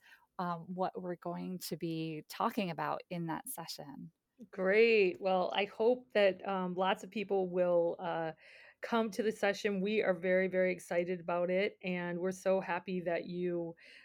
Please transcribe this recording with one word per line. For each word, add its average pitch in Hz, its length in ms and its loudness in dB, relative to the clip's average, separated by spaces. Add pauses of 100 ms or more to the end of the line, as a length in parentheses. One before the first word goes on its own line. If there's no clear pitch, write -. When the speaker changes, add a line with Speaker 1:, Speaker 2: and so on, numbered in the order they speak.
(400)
Speaker 1:
um, 175 340 -4
what 185 260 -4
we're 180 160 -6
going 180 440 -8 (100)
to 170 80 -4
be 160 520 -6
talking 196 420 -2
about 151 380 -4
in 170 180 -4
that 160 220 -4
session. 165 640 -12 (400)
Speaker 2:
Great. 202 680 6
Well, 185 360 2
I 196 100 2
hope 240 480 0
that, 196 340 4
um, 185 280 -2
lots 190 280 0
of 190 80 -14
people 196 380 0
will, 175 500 2
uh, 165 320 -2 (500)
come 226 280 0
to 202 140 -4
the 220 80 2
session. 202 500 0
We 208 220 0
are 185 100 2
very, 185 340 2
very 185 240 2
excited 175 480 -2
about 175 300 0
it, 190 340 0
and 175 360 -4
we're 185 120 0
so 190 280 2
happy 185 420 -4
that 170 240 -2
you, 175 480 -4 (320)